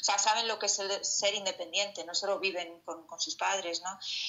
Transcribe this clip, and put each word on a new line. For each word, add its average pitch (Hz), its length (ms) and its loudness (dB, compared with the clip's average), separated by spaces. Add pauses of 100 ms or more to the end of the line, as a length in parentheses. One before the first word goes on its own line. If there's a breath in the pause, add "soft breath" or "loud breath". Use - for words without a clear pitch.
O - 40 -2
sea, 202 120 4
saben 226 320 4
lo 214 100 0
que 208 60 0
es 202 140 2
el 196 260 -2
ser 202 300 2
independiente, 185 720 -2
no 170 80 -6
solo 196 260 2
viven 170 460 -2
con, 165 200 -8
con 170 140 -12
sus - 160 -2
padres, 180 460 0
¿no? 196 160 -6 (300 loud breath)